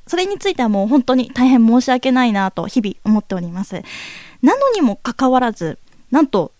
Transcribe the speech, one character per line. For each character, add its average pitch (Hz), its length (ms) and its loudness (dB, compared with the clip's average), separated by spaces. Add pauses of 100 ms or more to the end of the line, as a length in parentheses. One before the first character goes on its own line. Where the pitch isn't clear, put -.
そ 339 120 -6
れ 359 80 -2
に 392 120 -6
つ 392 120 -4
い 359 40 -2
て 254 100 -4
は 233 40 -2
も 202 160 0
う 202 60 -2
本 262 140 2
当 254 120 2
に 254 160 -2
大 247 160 2
変 254 180 6
申 226 160 4
し - 60 -2
訳 254 240 0
な 254 140 2
い 226 80 0
な 196 180 -2
と、 - 160 -8
日 247 140 -2
々 202 140 -4 (100)
思 214 140 2
っ 202 40 -6
て - 100 -10
お 185 60 -4
り 175 100 -8
ま 180 140 -6
す。 180 180 -12 (600)
な 359 160 4
の 554 140 2
に 427 100 0
も 214 160 0
か - 160 -8
か 262 160 0
わ 254 100 2
ら 240 140 -2
ず、 165 260 -8 (320)
な 302 120 4
ん 277 40 -2
と、 180 320 -2